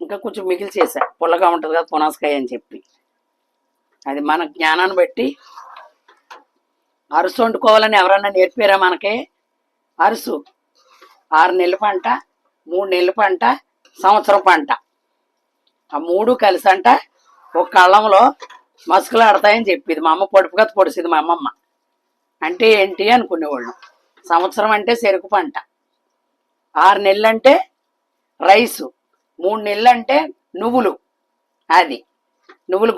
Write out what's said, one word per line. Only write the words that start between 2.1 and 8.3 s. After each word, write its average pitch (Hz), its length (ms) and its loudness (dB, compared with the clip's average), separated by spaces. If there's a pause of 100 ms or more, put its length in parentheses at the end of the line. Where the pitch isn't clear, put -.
అని 123 120 -10
చెప్పి. - 260 -16 (1300)
అది 143 200 -8
మన 160 120 0 (140)
జ్ఞానాన్ని 165 440 -2
బట్టి. 180 260 -2 (1900)
అరుసు 269 260 -2
వండుకోవాలని 220 580 2
ఎవరన్నా 196 340 2